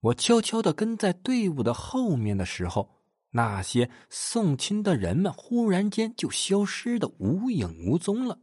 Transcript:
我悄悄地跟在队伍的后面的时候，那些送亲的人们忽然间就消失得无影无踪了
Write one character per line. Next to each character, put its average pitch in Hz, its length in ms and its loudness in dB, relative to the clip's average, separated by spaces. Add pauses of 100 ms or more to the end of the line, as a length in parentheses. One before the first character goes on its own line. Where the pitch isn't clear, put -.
我 - 140 2
悄 233 280 4
悄 226 180 -2
地 202 120 2
跟 220 240 -2
在 202 160 0
队 226 360 0
伍 143 140 -2
的 113 100 2
后 226 440 -2
面 104 200 0
的 95 80 0
时 90 220 -6
候， - 340 -4 (300)
那 110 320 -2
些 120 260 2 (220)
送 175 480 0
亲 208 240 -2
的 196 140 2
人 92 200 0
们 185 160 2
忽 240 380 0
然 196 180 2
间 220 280 -2
就 - 120 -2
消 - 360 0
失 240 340 -4
得 180 100 -2 (100)
无 185 300 0
影 90 380 -2
无 120 100 4
踪 208 300 -2
了 - 160 -6